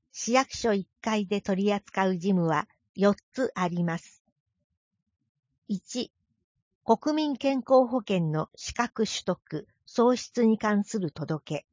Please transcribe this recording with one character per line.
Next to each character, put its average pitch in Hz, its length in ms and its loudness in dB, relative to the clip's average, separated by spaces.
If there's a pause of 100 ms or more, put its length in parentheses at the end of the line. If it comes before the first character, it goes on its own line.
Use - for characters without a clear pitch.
(120)
市 - 200 -6
役 262 240 2
所 226 180 0
一 190 140 -4 (120)
階 214 260 0
で 202 140 -2
取 196 240 -2
り 202 80 2
扱 190 360 -2
う 185 80 0
事 175 140 -4
務 180 160 4
は 151 220 0 (260)
四 202 200 4 (180)
つ 262 220 -4
あ 185 120 -2
り 175 180 -2
ま 170 140 -2
す。 - 240 -20 (1400)
一、 220 460 -8 (720)
国 294 320 0
民 302 200 0
健 277 200 0 (100)
康 262 200 6
保 240 140 -2
険 185 260 0
の 156 280 -2
資 - 200 -14
格 233 320 -2
取 - 180 -8
得、 156 420 -6 (200)
創 240 300 2
出 - 280 -2
に 220 140 4
関 208 260 0
す - 140 -6
る 175 120 -2
届 151 460 -6
け。 - 160 -10